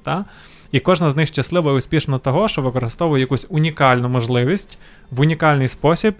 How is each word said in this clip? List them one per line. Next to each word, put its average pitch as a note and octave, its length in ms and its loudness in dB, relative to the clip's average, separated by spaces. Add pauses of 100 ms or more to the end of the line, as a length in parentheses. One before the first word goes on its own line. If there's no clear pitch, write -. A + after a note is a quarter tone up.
та? E3 220 -4 (460)
І C#3+ 80 2
кожна F3+ 320 2
з C3 40 -2
них D3+ 120 0
щаслива D3+ 440 -2
і C#3 40 2
успішна C3+ 440 -2
того, D#3+ 280 0
що D#3 140 -4
використовує C3 600 -2
якусь B2+ 280 0
унікальну C#3+ 600 2
можливість B2 680 -2 (340)
в B2+ 100 -2
унікальний D3+ 460 2
спосіб E3+ 520 0